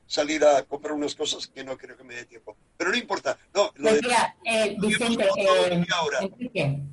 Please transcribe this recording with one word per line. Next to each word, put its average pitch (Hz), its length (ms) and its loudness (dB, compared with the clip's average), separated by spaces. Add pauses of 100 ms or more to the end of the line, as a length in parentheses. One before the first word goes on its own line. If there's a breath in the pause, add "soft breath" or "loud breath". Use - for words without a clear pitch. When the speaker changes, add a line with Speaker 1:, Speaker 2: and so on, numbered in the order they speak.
Speaker 1:
salir 147 400 0
a 143 180 6
comprar 147 300 -8
unas 147 220 -4
cosas - 320 -6
que 135 160 -16
no 131 140 -10
creo 127 200 -20
que 131 60 -20
me 123 100 -18
dé 120 120 -12
tiempo. - 300 -20 (220)
Pero 170 140 -2
no 233 60 0
importa, 196 380 -4 (200 soft breath)
no, 202 200 2
lo 143 140 0
Speaker 2:
Pues 220 60 6
Speaker 1:
de 220 120 4
Speaker 2:
mira, 240 280 2 (100)
eh, 220 320 0
Speaker 1:
lo 190 80 -2
habíamos 220 240 0
Speaker 2:
Vicente, 226 140 0
Speaker 1:
acordado 190 420 4
Speaker 2:
eh, 175 120 0
Speaker 1:
media 175 260 0
hora, 147 180 -2
Speaker 2:
Enrique, 180 580 -4 (140)